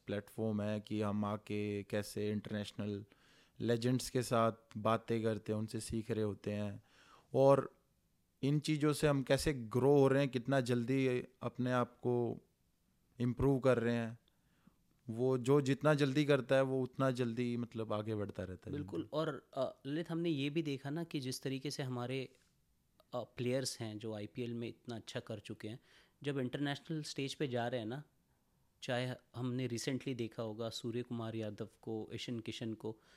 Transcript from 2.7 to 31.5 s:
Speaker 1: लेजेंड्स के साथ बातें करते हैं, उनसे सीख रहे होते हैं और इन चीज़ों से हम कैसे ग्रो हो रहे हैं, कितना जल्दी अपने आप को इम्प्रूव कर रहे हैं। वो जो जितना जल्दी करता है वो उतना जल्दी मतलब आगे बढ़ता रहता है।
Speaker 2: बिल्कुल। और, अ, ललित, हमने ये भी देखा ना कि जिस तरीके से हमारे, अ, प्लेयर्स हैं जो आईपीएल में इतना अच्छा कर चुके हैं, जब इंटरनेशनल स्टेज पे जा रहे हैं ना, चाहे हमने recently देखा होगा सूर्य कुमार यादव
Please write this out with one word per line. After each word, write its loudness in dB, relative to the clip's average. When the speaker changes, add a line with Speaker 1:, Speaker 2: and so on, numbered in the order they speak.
Speaker 1:
लेजेंड्स 2
के 0
साथ 4
बातें 0
करते -2
हैं, 0
उनसे -4
सीख -4
रहे 0
होते -4
हैं -4
और 6
इन 4
चीज़ों 2
से 2
हम 4
कैसे 2
ग्रो 4
हो 10
रहे 6
हैं, 0
कितना 2
जल्दी 2
अपने -2
आप 0
को 0
इम्प्रूव 2
कर 6
रहे 2
हैं। -4
वो 2
जो 6
जितना 4
जल्दी 4
करता 4
है 6
वो 0
उतना 0
जल्दी 0
मतलब -4
आगे -2
बढ़ता -4
रहता -10
है। -6
Speaker 2:
बिल्कुल। -6
और, -4
अ, -4
ललित, -4
हमने 0
ये 0
भी 0
देखा -4
ना -4
कि -6
जिस -6
तरीके -4
से -6
हमारे, -4
अ, -4
प्लेयर्स -2
हैं -6
जो -6
आईपीएल -6
में -4
इतना -10
अच्छा -10
कर -8
चुके -10
हैं, -10
जब -4
इंटरनेशनल -4
स्टेज -6
पे -2
जा 0
रहे -2
हैं -6
ना, -6
चाहे 0
हमने -2
recently -2
देखा -4
होगा -6
सूर्य -4
कुमार -6
यादव -6